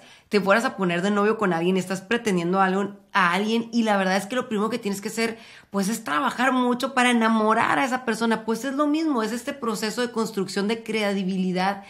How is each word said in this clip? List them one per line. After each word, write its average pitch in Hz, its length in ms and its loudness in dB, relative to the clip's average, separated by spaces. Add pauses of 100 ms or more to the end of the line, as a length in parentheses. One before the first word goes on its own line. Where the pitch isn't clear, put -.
(300)
te 202 120 2
fueras 202 240 4
a 262 100 -2
poner 175 280 0
de 208 80 2
novio 208 260 2
con 190 160 0
alguien, 175 240 2
estás 185 240 -4
pretendiendo 190 580 0
algo 196 360 2 (160)
a 180 220 2
alguien 226 380 0
y 233 120 2
la 208 140 2
verdad 190 200 2
es 196 80 -2
que 247 100 -6
lo 254 140 -4
primero 214 220 -2
que 247 80 -4
tienes 196 200 -4
que 214 100 -8
hacer, 226 280 -4 (320)
pues, 196 200 0
es 226 140 -4
trabajar 269 500 0
mucho 247 420 0
para 247 160 4
enamorar 226 680 2
a 277 80 2
esa 247 180 -2
persona. 220 400 0
Pues 226 220 -2
es 269 80 -4
lo 294 140 0
mismo, 294 340 0
es 208 100 -2
este 247 220 -6
proceso 220 480 -4
de 233 100 -2
construcción 202 560 -2
de 226 140 -2
credibilidad 196 1080 -2